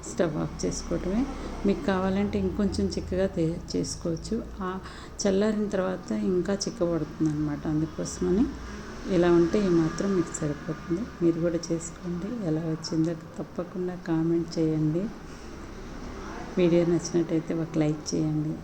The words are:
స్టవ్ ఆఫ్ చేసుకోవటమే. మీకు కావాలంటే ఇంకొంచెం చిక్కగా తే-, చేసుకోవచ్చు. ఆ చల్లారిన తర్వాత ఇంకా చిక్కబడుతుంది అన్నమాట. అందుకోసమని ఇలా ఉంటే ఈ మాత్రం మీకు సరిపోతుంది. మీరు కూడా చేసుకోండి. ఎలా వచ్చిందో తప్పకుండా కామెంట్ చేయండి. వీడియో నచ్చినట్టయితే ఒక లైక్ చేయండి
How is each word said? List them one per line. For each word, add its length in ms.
స్టవ్ 340
ఆఫ్ 180
చేసుకోవటమే. 600
మీకు 220
కావాలంటే 560
ఇంకొంచెం 500
చిక్కగా 320
తే-, 220
చేసుకోవచ్చు. 600
ఆ 20
చల్లారిన 520
తర్వాత 360
ఇంకా 240
చిక్కబడుతుంది 680
అన్నమాట. 300
అందుకోసమని 720
ఇలా 140
ఉంటే 280
ఈ 20
మాత్రం 360
మీకు 220
సరిపోతుంది. 640
మీరు 220
కూడా 140
చేసుకోండి. 600
ఎలా 200
వచ్చిందో 440
తప్పకుండా 580
కామెంట్ 480
చేయండి. 460
వీడియో 220
నచ్చినట్టయితే 600
ఒక 180
లైక్ 180
చేయండి 500